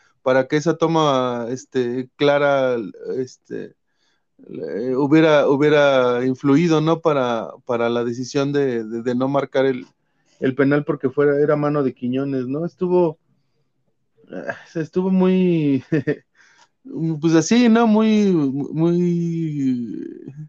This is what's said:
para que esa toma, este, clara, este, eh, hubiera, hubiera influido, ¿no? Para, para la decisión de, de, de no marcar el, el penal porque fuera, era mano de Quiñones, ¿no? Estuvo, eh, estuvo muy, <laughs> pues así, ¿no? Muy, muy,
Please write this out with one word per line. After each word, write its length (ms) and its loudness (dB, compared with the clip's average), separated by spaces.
para 240 2
que 100 -2
esa 200 0
toma, 720 0
este, 680 -4
clara, 580 2
este, 600 -10
eh, 460 -8
hubiera, 520 4
hubiera 760 2
influido, 560 2
¿no? 180 0
Para, 480 -2
para 240 -2
la 140 -2
decisión 480 -4
de, 320 -2
de, 180 -8
de 140 -2
no 120 0
marcar 380 0
el, 200 -2
el 160 -2
penal 300 0
porque 240 -4
fuera, 300 0
era 160 2
mano 280 -2
de 100 -2
Quiñones, 540 -4
¿no? 180 -6
Estuvo, 540 -2
eh, 120 -12
estuvo 360 -4
muy, 800 2
<laughs> 1300 -6
pues 140 2
así, 340 4
¿no? 180 6
Muy, 440 4
muy, 2000 -2